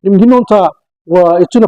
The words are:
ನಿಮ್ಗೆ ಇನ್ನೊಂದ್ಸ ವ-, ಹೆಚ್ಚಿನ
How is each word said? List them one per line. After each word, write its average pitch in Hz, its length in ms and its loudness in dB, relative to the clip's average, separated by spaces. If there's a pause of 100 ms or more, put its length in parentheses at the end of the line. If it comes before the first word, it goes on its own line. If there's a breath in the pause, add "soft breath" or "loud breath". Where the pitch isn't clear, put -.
ನಿಮ್ಗೆ 190 200 0
ಇನ್ನೊಂದ್ಸ 247 280 0 (560)
ವ-, 170 300 0
ಹೆಚ್ಚಿನ 196 300 -2